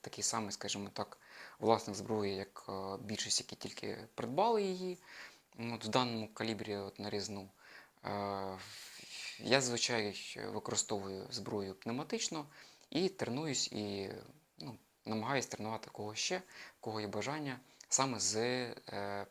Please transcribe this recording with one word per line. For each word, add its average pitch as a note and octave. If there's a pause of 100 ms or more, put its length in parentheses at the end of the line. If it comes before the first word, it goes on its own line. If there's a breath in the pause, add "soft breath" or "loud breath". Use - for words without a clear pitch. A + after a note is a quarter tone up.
такий -
самий, G#2+
скажімо G2+
так, - (420 loud breath)
власник G#2+
зброї, G2+
як, -
е, G2
більшість, G#2+
які -
тільки G#2 (180)
придбали F#3+
її. F#3 (600 loud breath)
От A#2
в -
даному A#2
калібрі, G#2+
от, G2
нарізну. G2+ (560 loud breath)
Е, G2 (800 loud breath)
я A2
зазвичай A#2 (160)
використовую G2
зброю G2
пневматично D3+ (440 loud breath)
і F3
тренуюсь, C3+
і, G2+ (480)
ну, B2 (280)
намагаюсь A2+
тренувати G#2+
кого G#2+
ще, -
в F#3 (380 loud breath)
кого A2
є G#2
бажання, B2+ (300 loud breath)
саме C3
з, G2+
е, A2